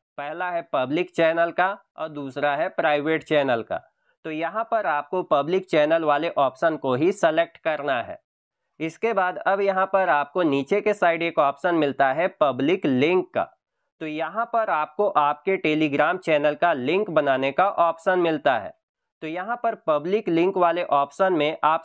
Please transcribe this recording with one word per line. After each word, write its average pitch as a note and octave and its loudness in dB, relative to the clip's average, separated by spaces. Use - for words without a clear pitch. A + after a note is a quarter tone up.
पहला E3 -8
है E3+ -6
पब्लिक D3+ -2
चैनल E3 0
का F#3 -2
और D#3+ -10
दूसरा C#3+ -4
है E3+ -2
प्राइवेट D#3 0
चैनल C3+ 0
का। E2 -8
तो D#3+ -10
यहाँ E3 -6
पर G#3+ -2
आपको D#3+ -2
पब्लिक E3+ 0
चैनल D#3+ 2
वाले D3+ 2
ऑप्शन D3 0
को C3 0
ही D#3+ 2
सेलेक्ट E3 0
करना C#3+ -4
है। F2 -12
इसके D#3+ -4
बाद F#3 -2
अब G3 0
यहाँ F#3+ 0
पर F#3+ 0
आपको D3+ 0
नीचे C#3+ 0
के G#3 0
साइड E3+ 0
एक E3 -4
ऑप्शन C#3+ 0
मिलता C#3 2
है E3+ 0
पब्लिक D3 0
लिंक D#3 2
का, G#2+ -2
तो D#3+ -10
यहाँ D#3+ -6
पर A3 0
आपको D#3+ 0
आपके D3 0
Telegram D#3 2
चैनल D3+ 2
का E3+ 0
लिंक E3 -2
बनाने C#3 0
का F#3 2
ऑप्शन F3 0
मिलता D3+ 0
है। F#2 -12
तो D#3+ -8
यहाँ F#3 -8
पर A3+ -2
पब्लिक E3+ -2
लिंक F3 2
वाले F3 2
ऑप्शन D3 0
में D3+ 0
आप D#3+ 2